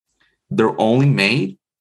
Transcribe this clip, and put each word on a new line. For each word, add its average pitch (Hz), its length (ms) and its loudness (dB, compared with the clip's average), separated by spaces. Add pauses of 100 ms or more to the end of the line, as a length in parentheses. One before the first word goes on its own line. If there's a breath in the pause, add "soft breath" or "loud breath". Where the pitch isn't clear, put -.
(500)
they're 107 300 0
only 123 300 2
made 120 480 -2 (240)